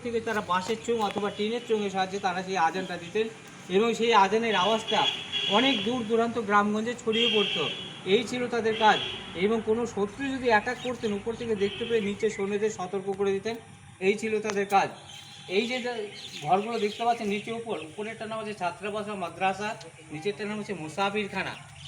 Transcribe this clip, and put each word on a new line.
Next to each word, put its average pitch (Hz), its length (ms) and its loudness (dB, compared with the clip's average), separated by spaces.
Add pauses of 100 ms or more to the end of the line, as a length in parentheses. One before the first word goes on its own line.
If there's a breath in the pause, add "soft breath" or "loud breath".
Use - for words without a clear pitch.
থেকে 233 180 0
তারা 220 200 0
বাঁশের 185 440 0
চোঙ 233 140 2
অথবা 202 300 0
টিনের 214 380 -2
চোঙের 208 220 2
সাহায্যে 190 300 -2
তারা 185 240 -2
সেই 190 140 -2
আজানটা 175 400 0
দিতেন, 202 280 -2 (440)
এবং 214 240 4
সেই 226 200 4
আজানের 214 420 6
আওয়াজটা 220 460 2 (480)
অনেক 247 260 4 (100)
দূর 247 180 0
দূরান্ত 226 360 2
গ্রামগঞ্জে 208 540 2 (120)
ছড়িয়ে 226 300 2
পড়তো। 190 280 2 (420)
এই 214 180 6
ছিল 247 240 -2
তাদের 220 320 0
কাজ। 208 200 8 (360)
এবং 208 300 2
কোনো 220 200 2
শত্রু 202 380 -2 (100)
যদি 254 140 0
অ্যাটাক 220 360 4
করতেন, 240 300 -2
উপর 214 200 -4
থেকে 226 220 -2
দেখতে 202 300 0
পেয়ে 226 160 2
নিচে 202 280 0
সৈন্যদের 202 400 0
সতর্ক 190 380 -4 (120)
করে 196 120 2
দিতেন, 208 240 -2 (440)
এই 196 220 4
ছিল 220 180 0
তাদের 202 260 0
কাজ। 196 240 6 (580)
এই 202 200 2
যে 254 140 0
যা 240 120 -2 (480)
ঘরগুলো 208 380 2
দেখতে 208 260 -2
পাচ্ছেন 208 220 0
নিচে 208 240 -2
উপর, 226 280 -6
উপরেরটার 214 500 -8
নাম 220 100 -6
হচ্ছে 214 140 -8
ছাত্রাবাস 196 540 -4
বা 208 80 -6
মাদ্রাসা, 190 540 -2 (420)
নিচেরটার 202 360 -4
নাম 214 120 -6
হচ্ছে 202 140 -8
মুসাফিরখানা। 190 800 -4 (340)